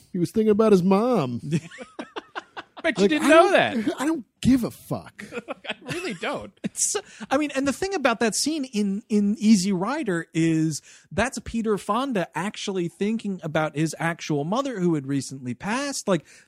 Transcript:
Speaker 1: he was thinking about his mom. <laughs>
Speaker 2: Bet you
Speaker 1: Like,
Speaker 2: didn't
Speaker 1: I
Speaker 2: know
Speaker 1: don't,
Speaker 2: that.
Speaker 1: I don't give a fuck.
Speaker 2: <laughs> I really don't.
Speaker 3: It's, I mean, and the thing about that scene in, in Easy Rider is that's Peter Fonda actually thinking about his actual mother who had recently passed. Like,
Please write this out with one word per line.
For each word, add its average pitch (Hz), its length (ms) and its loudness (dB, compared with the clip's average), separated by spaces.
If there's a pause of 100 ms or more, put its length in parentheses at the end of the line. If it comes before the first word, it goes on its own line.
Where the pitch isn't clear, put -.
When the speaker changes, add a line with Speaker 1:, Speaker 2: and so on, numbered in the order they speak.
(100)
Speaker 1:
he 190 80 -6
was 170 120 0
thinking 220 220 2
about 214 200 6
his 185 100 6
mom. 190 600 2
<laughs> 147 60 -8 (1300)
Speaker 2:
Bet 320 160 -2
you - 40 4
Speaker 1:
Like, - 80 6
Speaker 2:
didn't 302 160 2
Speaker 1:
I - 20 4
Speaker 2:
know 339 220 8
Speaker 1:
don't, - 20 4 (340)
Speaker 2:
that. 339 140 -2
Speaker 1:
I 254 60 0
don't 320 180 -2 (160)
give 247 240 4
a 147 60 -4
fuck. - 580 -10
Speaker 2:
<laughs> 254 400 -12
I 262 240 -10
really 339 220 -8
don't. 196 380 -8 (120)
Speaker 3:
It's, - 320 -4 (340)
I 269 80 2
mean, 294 160 -2
and 269 140 -2
the 269 40 0
thing 392 220 -4
about 254 260 0
that 226 140 0
scene 302 320 -2
in, 208 420 -2
in 208 300 2
Easy 208 340 6
Rider 196 640 -2
is 160 460 2 (320)
that's 220 320 -2
Peter 220 340 -2
Fonda 220 580 -2
actually 190 520 -4
thinking 202 540 -4
about 156 340 -2
his 156 220 -2
actual 160 460 -4
mother 233 360 -4
who 175 140 2
had 143 120 -4
recently 131 480 -6
passed. 254 540 -6
Like, 180 160 2 (240)